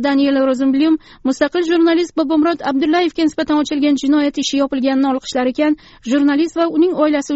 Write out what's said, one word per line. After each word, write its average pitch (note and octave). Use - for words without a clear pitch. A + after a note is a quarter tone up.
Daniel C#4
Rozenblum C4+
mustaqil D4
jurnalist E4
Bobomurod D#4+
Abdullayevga D#4+
nisbatan D#4
ochilgan D4
jinoyat C#4+
ishi C#4
yopilganini C4+
olqishlar B3+
ekan, D4+
jurnalist C#4+
va E4+
uning E4
oilasi D4+